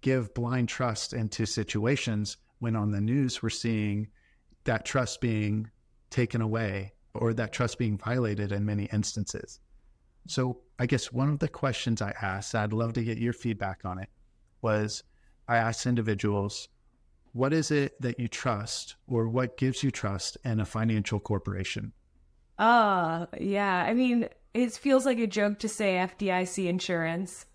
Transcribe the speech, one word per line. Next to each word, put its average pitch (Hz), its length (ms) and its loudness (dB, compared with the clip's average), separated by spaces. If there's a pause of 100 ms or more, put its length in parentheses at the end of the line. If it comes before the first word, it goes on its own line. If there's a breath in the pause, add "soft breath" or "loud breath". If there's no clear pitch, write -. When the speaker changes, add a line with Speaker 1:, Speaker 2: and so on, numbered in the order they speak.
Speaker 1:
give 131 340 2
blind 120 340 0
trust - 440 -2
into 110 340 -2
situations 107 880 0 (240)
when 117 160 0
on 104 140 2
the 101 100 0
news 123 420 0
we're 113 80 0
seeing 107 580 -2 (560)
that 131 200 0
trust - 360 -2
being 110 500 0 (400)
taken 123 300 2
away 107 520 -2 (220)
or 113 200 0
that 110 180 -4
trust - 260 -2
being 107 200 2
violated 107 520 0
in 101 140 0
many 104 280 0
instances. - 680 -4 (680)
So 127 340 -2 (180)
I 123 80 2
guess 127 260 0
one 131 160 0
of 147 100 0
the 151 100 0
questions 117 520 -2
I 104 220 -2
asked, 98 320 -4
I'd 107 180 0
love 113 220 -2
to 117 100 0
get 113 140 -2
your 117 160 0
feedback 101 500 -4
on 92 140 -4
it, 95 100 -10 (540)
was 107 420 0 (420)
I 117 120 4
asked 113 280 0
individuals, 104 840 0 (640)
"What 131 200 0
is 160 180 2
it 143 300 0
that 120 180 -4
you 117 100 -2
trust - 680 -4 (100)
or 117 220 0
what 123 300 -2
gives 131 240 0
you 139 80 4
trust - 540 -4
in 110 160 0
a 104 40 2
financial 110 560 0
corporation?" 98 720 -4 (680)
Speaker 2:
Uh, 190 680 4 (120)
yeah. 196 480 0
I 220 80 2
mean, 240 340 2 (260)
it 240 180 2
feels 262 320 4
like 254 140 2
a 233 80 2
joke 208 320 0
to 220 100 -4
say 196 300 2
F 185 180 -2
D 196 140 0
I 185 140 2
C 185 240 -2
insurance. 175 880 -2